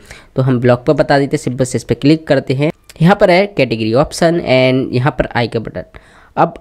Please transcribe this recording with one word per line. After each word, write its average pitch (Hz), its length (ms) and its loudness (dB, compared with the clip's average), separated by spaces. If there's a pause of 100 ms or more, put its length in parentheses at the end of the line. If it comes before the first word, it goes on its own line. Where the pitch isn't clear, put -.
(360)
तो 135 60 0
हम 127 180 0
ब्लॉग 123 260 2
पर 156 80 2
बता - 260 2
देते 143 180 -2
हैं, - 60 -10
सिंपल 127 220 -2
से - 120 -6
इस - 60 -6
पर 120 120 -2
क्लिक 156 320 0
करते 135 260 0
हैं। 135 180 -2 (300)
यहाँ 180 140 6
पर 202 160 4
है 190 160 4
कैटेगरी 113 460 -2
ऑप्शन 165 460 0
and 131 540 0
यहाँ 123 180 0
पर - 240 -6
आई 120 120 0
का 117 120 -6
बटन। 90 240 -10 (540)
अब 170 240 0